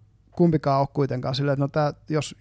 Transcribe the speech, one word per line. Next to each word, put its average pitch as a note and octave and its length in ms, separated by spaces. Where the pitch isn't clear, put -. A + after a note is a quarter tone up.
kumpikaan D3 500
oo C#3 60
kuitenkaan C3 480
silleen, C#3+ 180
että C#3 120
no C#3 40
tää, D3 240
jos, D3+ 320